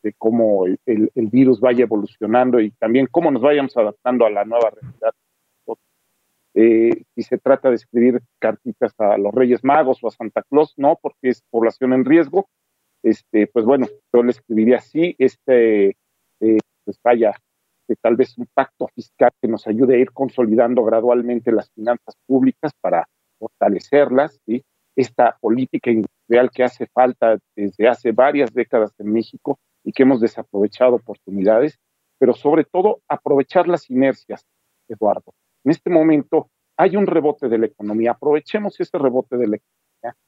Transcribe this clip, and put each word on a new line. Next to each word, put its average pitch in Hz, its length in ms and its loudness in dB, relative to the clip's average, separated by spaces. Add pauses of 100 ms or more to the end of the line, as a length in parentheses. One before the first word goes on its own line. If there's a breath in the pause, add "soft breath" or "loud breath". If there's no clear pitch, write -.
de 107 140 -6
cómo 110 480 0
el, 92 220 -2
el, 107 280 0
el 113 120 -2
virus 127 340 2
vaya 123 220 2
evolucionando 113 760 -2
y 107 120 0
también 120 400 0
cómo 165 200 0
nos 123 120 -2
vayamos 143 340 0
adaptando 117 480 -2
a 110 60 2
la 104 160 -4
nueva 113 240 0
realidad. 113 420 -8 (1400)
Eh, 113 520 2 (100)
si 117 80 -10
se - 160 -4
trata 135 300 0
de 120 80 2
escribir 120 440 0 (200)
cartitas 110 580 -4
a 107 180 2
los 101 160 -2
Reyes 123 300 2
Magos 135 400 0
o 117 60 -6
a - 20 -4
Santa 107 400 -8
Claus, 147 260 0
no, 147 240 0
porque - 280 -6
es - 200 -4
población 117 440 -2
en 127 120 2
riesgo, 160 440 2 (560)
este, - 420 0
pues 117 180 -4
bueno, 127 220 2 (260)
yo 120 120 4
le 123 80 0
escribiría 113 460 0
así, 170 380 -4
este, 113 760 2 (500)
eh, 110 180 2 (260)
pues 101 200 -14
vaya, 113 320 0 (500)
que 113 160 -4
tal 117 140 0
vez 123 200 -2
un 120 160 -12
pacto - 360 -4
fiscal - 420 -2 (100)
que 127 60 -6
nos 113 220 -6
ayude 123 260 2
a 120 40 4
ir 127 120 0
consolidando 120 720 0
gradualmente 117 680 0
las 104 180 -4
finanzas 117 460 -8 (100)
públicas 131 540 0
para 85 260 -2 (320)
fortalecerlas, 127 1080 -2
¿sí? 113 200 -6 (320)
Esta 127 440 0
política 123 520 -2
industrial 117 580 0
que 127 140 -2
hace 123 280 -6
falta 120 460 0 (180)
desde 101 300 -2
hace 120 240 0
varias 131 420 0
décadas 117 460 -2
en 104 140 -6
México 117 440 -6 (280)
y 107 80 -10
que - 100 0
hemos 131 180 2
desaprovechado 113 760 -2
oportunidades, 107 840 -2 (400)
pero 123 160 2
sobre 147 300 0
todo 185 340 -2 (100)
aprovechar 139 600 -2
las 175 200 -4
inercias, 127 560 -4 (440)
Eduardo. 104 440 -4 (300)
En 139 100 0
este 175 180 -4
momento 160 580 0 (300)
hay 185 180 0
un 202 100 0
rebote 147 420 -2
de 113 100 -2
la 113 80 0
economía, 110 460 -4
aprovechemos 151 680 -4
ese 180 160 -8
rebote 127 400 -4
de 120 100 -2
la 107 100 -2
economía. - 600 -18 (120)